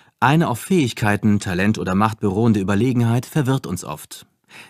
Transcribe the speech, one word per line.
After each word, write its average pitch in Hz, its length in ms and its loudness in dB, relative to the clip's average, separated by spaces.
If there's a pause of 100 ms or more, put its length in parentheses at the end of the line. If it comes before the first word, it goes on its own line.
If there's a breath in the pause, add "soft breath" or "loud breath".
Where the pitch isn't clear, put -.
(200 soft breath)
Eine 143 280 4
auf - 120 -6
Fähigkeiten, 104 800 0
Talent 95 380 -2
oder 92 180 -2
Macht 107 240 0
beruhende 104 400 2
Überlegenheit 117 640 0
verwirrt 135 400 -2
uns 87 180 -8
oft. - 420 -14 (440 loud breath)